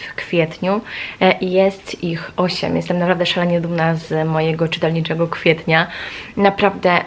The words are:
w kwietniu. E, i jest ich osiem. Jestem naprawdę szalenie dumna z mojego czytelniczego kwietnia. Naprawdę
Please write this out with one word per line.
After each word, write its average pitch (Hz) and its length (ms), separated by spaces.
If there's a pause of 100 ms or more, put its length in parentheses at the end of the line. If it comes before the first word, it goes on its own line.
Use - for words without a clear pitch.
(120)
w - 20
kwietniu. 175 680 (400)
E, 185 120
i 185 200
jest 190 520
ich 165 320
osiem. 175 400
Jestem 170 220
naprawdę 175 280
szalenie 175 340
dumna 165 340
z 160 340
mojego 160 400
czytelniczego 165 600
kwietnia. 160 580 (500)
Naprawdę 196 720